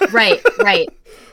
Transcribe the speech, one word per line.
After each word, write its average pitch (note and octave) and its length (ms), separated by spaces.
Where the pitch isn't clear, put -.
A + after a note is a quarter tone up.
right, G#3+ 320
right. F#3 300